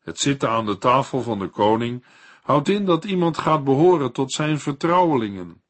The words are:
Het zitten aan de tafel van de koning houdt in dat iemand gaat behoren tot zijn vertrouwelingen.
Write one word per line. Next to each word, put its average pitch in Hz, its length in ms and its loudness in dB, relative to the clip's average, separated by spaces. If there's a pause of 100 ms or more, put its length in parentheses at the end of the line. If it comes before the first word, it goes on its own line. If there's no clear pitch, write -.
Het - 180 -14
zitten 135 320 -2
aan 113 160 -2
de 101 120 -4
tafel 131 440 0
van 110 160 -4
de 92 100 -6
koning 117 560 0 (380)
houdt 143 260 0
in 202 160 0
dat 165 200 0
iemand 175 340 0
gaat 156 260 0
behoren 139 480 4
tot 135 200 -4
zijn 151 260 -2
vertrouwelingen. 135 1120 -2